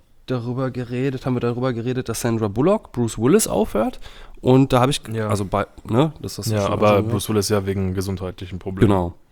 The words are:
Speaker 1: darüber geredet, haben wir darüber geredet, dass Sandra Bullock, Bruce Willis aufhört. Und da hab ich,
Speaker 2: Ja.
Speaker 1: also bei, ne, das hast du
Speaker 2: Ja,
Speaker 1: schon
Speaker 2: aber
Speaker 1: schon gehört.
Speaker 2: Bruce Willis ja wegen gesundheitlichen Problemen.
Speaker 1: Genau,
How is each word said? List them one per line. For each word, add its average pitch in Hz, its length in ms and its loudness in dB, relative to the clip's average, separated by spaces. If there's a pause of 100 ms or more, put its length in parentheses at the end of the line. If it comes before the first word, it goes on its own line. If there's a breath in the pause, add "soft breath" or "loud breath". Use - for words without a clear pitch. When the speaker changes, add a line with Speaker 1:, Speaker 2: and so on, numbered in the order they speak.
(260)
Speaker 1:
darüber 123 460 -4
geredet, 127 540 -4
haben 127 100 0
wir 123 60 -2
darüber 120 320 -2
geredet, 120 360 -4
dass 110 120 -6
Sandra 113 260 0
Bullock, 156 460 0
Bruce 120 240 -2
Willis 143 300 4
aufhört. 220 520 -2 (400 loud breath)
Und 135 340 4
da 127 80 6
hab 127 80 4
ich, 143 120 -2 (100)
Speaker 2:
Ja. 110 160 -2
Speaker 1:
also 104 180 0
bei, 101 220 -2 (160)
ne, 147 380 2
das - 160 -10
hast 104 120 -4
du 110 60 0
Speaker 2:
Ja, 101 80 0
Speaker 1:
schon 95 80 0
Speaker 2:
aber 104 160 4
Speaker 1:
schon 104 100 6
gehört. 107 140 0
Speaker 2:
Bruce 104 180 -2
Willis 104 200 0
ja 101 160 0
wegen 95 280 -2
gesundheitlichen 92 640 -6
Problemen. 95 300 0
Speaker 1:
Genau, 90 260 2 (180)